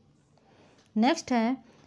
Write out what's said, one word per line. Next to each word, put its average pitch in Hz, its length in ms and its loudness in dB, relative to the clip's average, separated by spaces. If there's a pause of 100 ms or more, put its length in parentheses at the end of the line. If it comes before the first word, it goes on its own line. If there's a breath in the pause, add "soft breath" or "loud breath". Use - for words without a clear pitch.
(960 soft breath)
नेक्स्ट 262 360 0
है, 233 240 0 (300 soft breath)